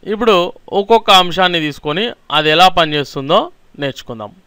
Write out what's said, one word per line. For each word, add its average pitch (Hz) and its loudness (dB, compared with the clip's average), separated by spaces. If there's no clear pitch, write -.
ఇప్పుడు 220 2
ఒక్కొక్క 220 2
అంశాన్ని 175 -2
తీసుకొని 151 -6
అది 156 0
ఎలా 180 6
పనిచేస్తుందో 151 -2
నేర్చుకుందాం. - -10